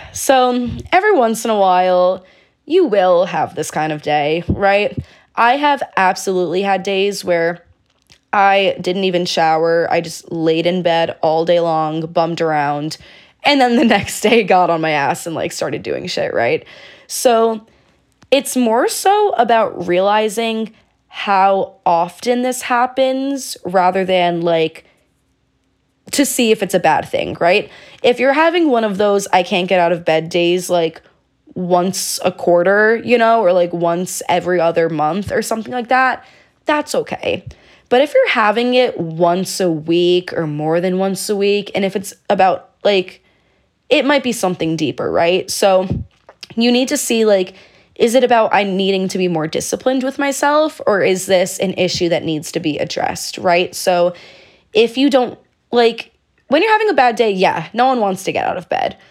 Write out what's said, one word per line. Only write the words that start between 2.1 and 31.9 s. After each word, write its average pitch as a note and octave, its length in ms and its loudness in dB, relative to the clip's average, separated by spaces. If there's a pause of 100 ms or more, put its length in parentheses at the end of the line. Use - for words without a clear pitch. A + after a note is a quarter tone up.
you F4 180 4
will F#3 400 4
have D#3+ 320 -4
this D#3 160 -6
kind D#3 220 -2
of D3+ 80 -10
day, D3+ 480 0
right? G3+ 440 0 (440)
I A#3 180 4
have C#4+ 260 0 (140)
absolutely F#3 680 0
had G3 200 -2
days G3 400 -2
where F3 400 -2 (720)
I G3 460 4
didn't F3+ 240 -2
even F3 220 0
shower. E3 680 2
I E3+ 100 0
just - 300 -10
laid E3 340 0
in F3 180 0
bed E3 380 0
all E3 240 2
day F3 140 2
long, D#3+ 420 -2
bummed E3 400 -2
around, D3+ 560 -2 (460)
and C#4+ 160 2
then B3 160 4
the B3 100 4
<laughs> G#3+ 120 4
next - 240 -8
day G#3+ 220 2
got F3+ 260 4
on E3 120 0
my D#3 100 -2
ass D3+ 340 -2
and, E3 100 -8
like, - 160 -4
started - 320 -8
doing C#2 240 -6
shit, - 260 -6
right? A#2+ 320 -2 (420)
So A3+ 580 0 (640)
it's - 260 0
more B3 320 2
so G#4 460 2
about A3 540 0
realizing G#3+ 840 -2 (340)
how G3 680 0 (100)
often F3 560 0
this B3+ 200 -4
happens C4 1040 -2
rather F#3 400 2
than, F3 360 0
like, E3 440 -2 (1300)
to C#4+ 140 2
see A#3 260 0
if G#3+ 120 0
it's F#3+ 100 -4
a F#3 60 2
bad D#3+ 280 0
thing, - 320 -6
right? F3 300 0 (320)
If A#3+ 180 2
you're C4 140 2
having D#4+ 360 2
one A#3 160 0
of G3 120 -4
those G3+ 360 0
"I F#3 100 4
can't F#3 240 -2
get F#3 120 2
out E3+ 120 2
of E3+ 140 -4
bed" D#3+ 240 0
days, F3 400 0
like, E3 320 -2 (520)
once F3+ 720 -2